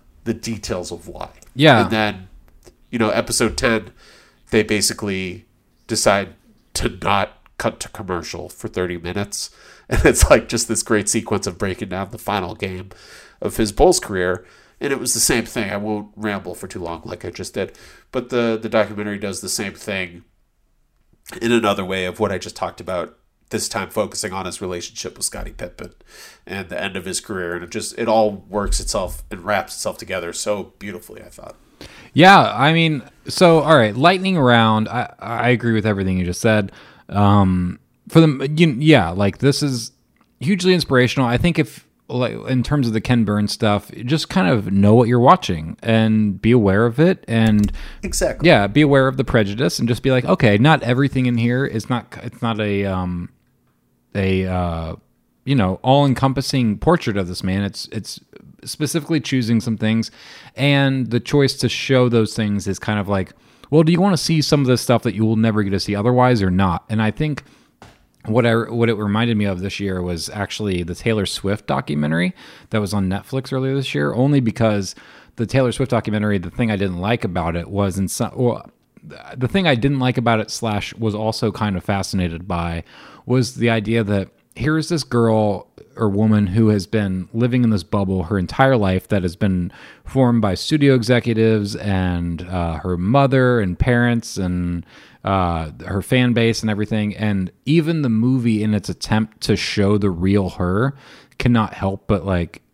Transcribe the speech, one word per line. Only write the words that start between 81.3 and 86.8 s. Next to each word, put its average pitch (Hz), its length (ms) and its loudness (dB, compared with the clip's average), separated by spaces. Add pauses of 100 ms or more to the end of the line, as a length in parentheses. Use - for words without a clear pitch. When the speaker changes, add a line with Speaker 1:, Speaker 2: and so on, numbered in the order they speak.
Speaker 2:
kind 101 240 -2
of 90 80 -6
fascinated 92 640 -4
by 85 340 -4 (440)
was 123 300 0
the 117 140 0
idea 113 320 0
that 98 280 -2 (260)
here 151 200 0
is 156 120 -2
this 160 160 -2
girl 110 640 2 (280)
or 110 120 0
woman 104 400 2
who 110 200 4
has 101 180 2